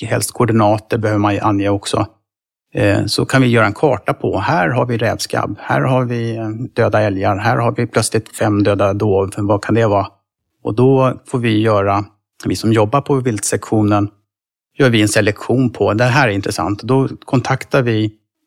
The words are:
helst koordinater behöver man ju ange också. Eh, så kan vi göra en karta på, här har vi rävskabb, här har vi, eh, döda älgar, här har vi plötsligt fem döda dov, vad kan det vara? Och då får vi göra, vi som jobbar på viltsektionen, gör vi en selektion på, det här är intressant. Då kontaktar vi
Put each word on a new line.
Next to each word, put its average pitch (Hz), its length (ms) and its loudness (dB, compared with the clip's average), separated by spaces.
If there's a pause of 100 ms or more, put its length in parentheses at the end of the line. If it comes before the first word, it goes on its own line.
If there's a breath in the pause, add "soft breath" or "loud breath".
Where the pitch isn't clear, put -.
helst 113 300 -4
koordinater 110 640 0
behöver 107 220 -2
man 104 140 0
ju 101 60 -2
ange 101 300 0
också. 104 380 -2 (640)
Eh, 104 320 0
så - 200 -2
kan 131 160 2
vi 123 60 4
göra 117 180 4
en 101 80 -2
karta 135 400 0
på, 98 260 -4
här 160 300 0
har 120 160 0
vi 120 120 -4
rävskabb, - 600 -4
här 135 220 -2
har 131 240 0
vi, 117 300 -4
eh, 113 140 -8
döda 110 520 0
älgar, 101 360 0
här 117 200 0
har 117 180 -2
vi 120 120 -2
plötsligt - 500 -2
fem 104 260 0
döda 101 300 2
dov, 98 440 0
vad 101 260 0
kan 107 120 0
det 117 100 4
vara? 101 220 0 (560)
Och 107 120 -6
då 127 520 2
får 127 120 -4
vi 110 220 0
göra, 101 440 2 (400)
vi 92 100 0
som 110 180 0
jobbar 110 280 2
på 143 140 -2
viltsektionen, 107 920 0 (720)
gör 135 100 6
vi 113 120 4
en 104 60 4
selektion 113 640 0
på, 101 240 0
det 110 100 0
här 127 240 2
är 104 40 0
intressant. 98 520 -4
Då 131 240 0 (180)
kontaktar 131 560 -2
vi 110 300 -2 (360)